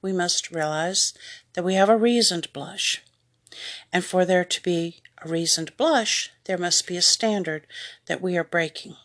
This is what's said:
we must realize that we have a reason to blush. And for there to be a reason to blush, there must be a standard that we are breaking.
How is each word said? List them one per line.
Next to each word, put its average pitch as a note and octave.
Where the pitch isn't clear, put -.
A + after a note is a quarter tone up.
we F#3+
must F3+
realize D#3+
that F3+
we F#3
have F#3+
a A3+
reason A3+
to -
blush. -
And F3+
for F#3
there F3+
to -
be E3+
a D#3+
reason E3
to -
blush, C4
there F#3
must F3
be F3+
a -
standard F3
that E3+
we F3+
are E3
breaking. E3